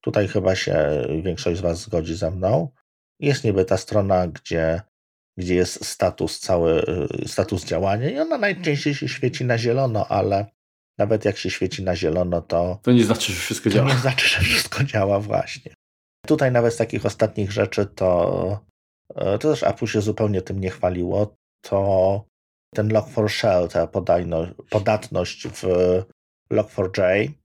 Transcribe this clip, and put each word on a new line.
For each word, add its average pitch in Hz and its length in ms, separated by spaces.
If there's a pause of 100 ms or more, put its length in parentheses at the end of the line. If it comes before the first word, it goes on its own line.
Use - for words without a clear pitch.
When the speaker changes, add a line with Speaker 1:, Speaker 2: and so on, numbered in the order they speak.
Speaker 1:
Tutaj 104 240
chyba 92 280
się 76 500 (180)
większość 87 360
z - 20
was 85 200
zgodzi 82 340
ze 92 160
mną. 107 380 (500)
Jest 143 240
niby 98 220
ta 92 120
strona, 95 500
gdzie, 82 540 (560)
gdzie 90 180
jest 90 300
status - 540
cały, 82 440 (400)
y, - 40
status - 380
działania 98 440
i 262 100
ona 320 180
najczęściej 170 580
się 135 120
świeci 127 380
na 120 120
zielono, 117 500
ale 98 380 (520)
nawet 104 280
jak 101 120
się - 120
świeci - 340
na 90 120
zielono, 87 460
to 90 400
Speaker 2:
To 123 100
nie 120 120
znaczy, 107 300
że 87 60
wszystko - 300
Speaker 1:
to 98 60
Speaker 2:
działa. 131 140
Speaker 1:
nie 131 80
znaczy, 127 300
że - 140
wszystko - 420
działa, 101 360
właśnie. - 540 (540)
Tutaj 143 240
nawet 117 220
z - 40
takich 110 280
ostatnich 107 460
rzeczy 104 340
to, 92 720 (560)
e, 101 220
to 147 120
też 156 140
Apple - 220
się 107 160
zupełnie 104 400
tym 98 180
nie 92 100
chwaliło, 92 680 (260)
to 98 640 (480)
ten 107 200
log 104 160
four 107 200
shell, 92 380
ta 85 200
podajno-, 87 680 (160)
podatność - 800
w - 160 (880)
log 107 180
four 95 280
J 101 340 (140)